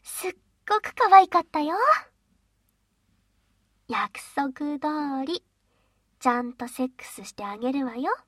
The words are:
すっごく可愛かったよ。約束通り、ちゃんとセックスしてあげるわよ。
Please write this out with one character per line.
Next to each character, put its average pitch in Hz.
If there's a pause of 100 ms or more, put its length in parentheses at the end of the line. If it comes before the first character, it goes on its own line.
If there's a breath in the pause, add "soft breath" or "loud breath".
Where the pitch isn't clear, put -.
す -
っ - (320)
ご 427
く -
可 403
愛 381
か 339
っ 330
た -
よ。 311 (2000)
約 - (160)
束 285
通 302 (380)
り、 349 (760)
ち -
ゃ 247
ん 247
と 240
セ 254
ッ 254
ク -
ス -
し -
て 208
あ 202
げ 247
る 277
わ 233
よ。 339 (120)